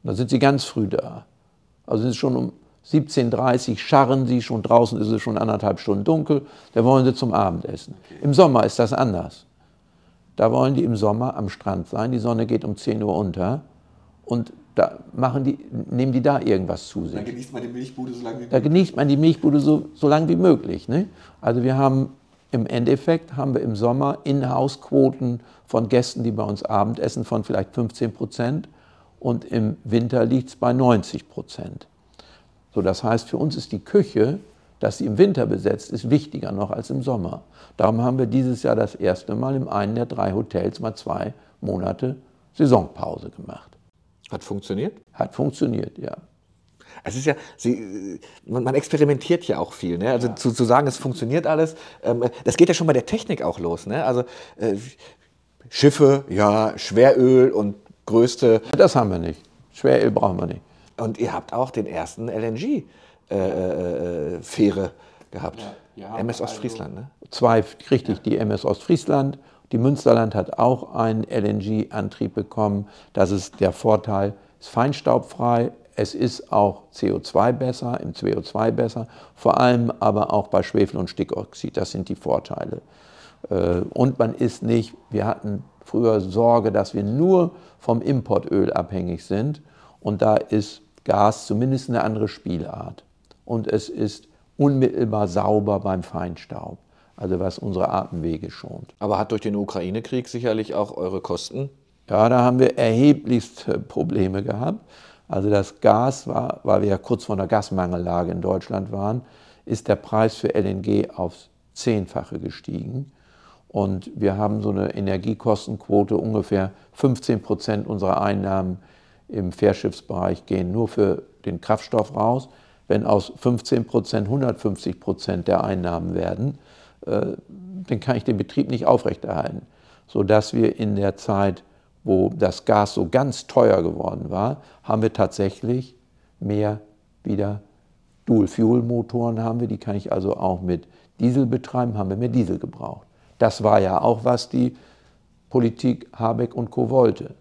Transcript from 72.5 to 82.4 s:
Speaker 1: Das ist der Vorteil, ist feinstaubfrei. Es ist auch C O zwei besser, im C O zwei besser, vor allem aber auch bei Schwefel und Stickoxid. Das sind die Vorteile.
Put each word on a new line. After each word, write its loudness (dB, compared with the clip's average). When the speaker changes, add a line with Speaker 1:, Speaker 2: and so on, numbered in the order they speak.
Speaker 1:
Das 4
ist -4
der 4
Vorteil, 0
ist -20
feinstaubfrei. 0
Es -4
ist -4
auch 2
C -2
O -2
zwei 2
besser, -4
im -10
C -2
O -4
zwei -2
besser, -4
vor 2
allem 4
aber 0
auch 0
bei 2
Schwefel 0
und -4
Stickoxid. -8
Das -4
sind -8
die -6
Vorteile. -6